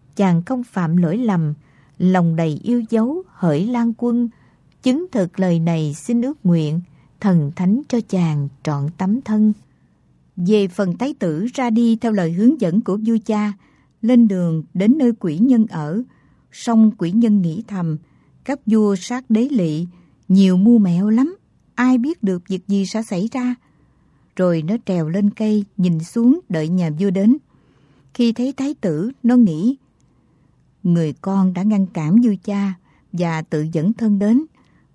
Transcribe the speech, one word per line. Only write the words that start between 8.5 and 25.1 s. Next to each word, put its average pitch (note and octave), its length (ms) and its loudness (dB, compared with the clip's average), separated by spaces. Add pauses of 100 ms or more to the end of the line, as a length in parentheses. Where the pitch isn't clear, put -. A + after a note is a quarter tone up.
trọn C#3+ 260 -4 (100)
tấm G3+ 220 -2
thân. G#3+ 320 2 (840)
Về G3 320 2
phần F3+ 300 -4
thái C4+ 160 -6
tử E3+ 400 -4
ra B3 160 -2
đi A3+ 260 2
theo A3+ 160 -2
lời F3 200 0
hướng A#3 280 2
dẫn F#3 200 0
của G3 260 -2
vua A3+ 200 2
cha, G#3 260 -2 (500)
lên A#3 260 6
đường E3+ 360 -2 (100)
đến G#3+ 240 2
nơi B3 220 2
quỷ D#3+ 180 -4
nhân A#3 280 4
ở, D#3+ 360 -6 (500)
song A3 460 2
quỷ E3+ 120 -2
nhân G#3 320 2
nghĩ E3+ 260 -4
thầm, E3+ 280 -4 (480)
các C#4 220 -6
vua G#3+ 300 2
sát B3 340 -10
đế A3+ 200 2
lỵ, E3+ 360 -2 (420)
nhiều F#3 280 4
mưu A3+ 220 6
mẹo F#3 320 2
lắm, C4+ 260 0 (380)
ai B3+ 240 2
biết C#4+ 240 -4
được F3+ 260 -4
việc F#3 200 -6
gì G3 180 0
sẽ A3 160 -6
xảy G#3 300 -4
ra. B3 220 -4 (840)
Rồi F3 260 0
nó F3+ 140 -2 (100)
trèo E3+ 220 -2
lên G3+ 220 0